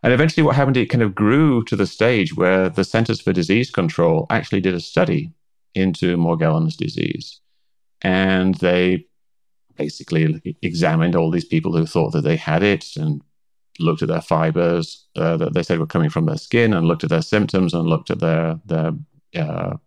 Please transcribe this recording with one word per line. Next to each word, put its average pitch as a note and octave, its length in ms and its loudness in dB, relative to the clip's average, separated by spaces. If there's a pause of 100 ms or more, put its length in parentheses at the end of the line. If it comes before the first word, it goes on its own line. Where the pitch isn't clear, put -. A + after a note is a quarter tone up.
And A#2+ 100 4
eventually D#3 320 4
what C#3 120 4
happened, C3+ 200 2
it A#2+ 140 0
kind A#2+ 120 2
of G2+ 120 0
grew B2 500 2
to - 120 -4
the G2 100 2
stage G#2 500 0
where F#2 320 4
the F2+ 160 0
Centers A2+ 360 -2
for - 120 -2
Disease F#2 380 0
Control E2 600 0
actually E2+ 300 -2
did F#2 140 0
a E2+ 60 -4
study D#3+ 520 -2 (420)
into F#2 420 0
Morgellons D#2+ 600 0
disease. - 640 -6 (600)
And F#2+ 540 2
they F2+ 500 2 (680)
basically D#2+ 880 -4
examined E2 520 0
all E2 160 2
these E2+ 140 -2
people E2 320 -2
who E2 100 0
thought D#2+ 260 0
that D2+ 100 0
they D#2+ 140 0
had D#2+ 260 -2
it D#3+ 340 0
and D3+ 260 -4 (580)
looked D#2+ 220 0
at D#2 60 -2
their D#2+ 120 -2
fibers, E2 840 0 (100)
uh, E2+ 200 0
that D#2+ 180 -2
they F2+ 80 0
said E2+ 160 -2
were D#2+ 80 -2
coming E2 240 0
from E2 160 -2
their D#2 100 -2
skin, A2+ 380 0
and E2 120 2
looked E2 180 0
at D#2 60 -2
their E2 120 2
symptoms F#2+ 520 0
and E2 140 0
looked D#2+ 220 -2
at - 80 -4
their, E2 480 -2
their, D#2+ 260 -2 (440)
uh, - 400 -6 (100)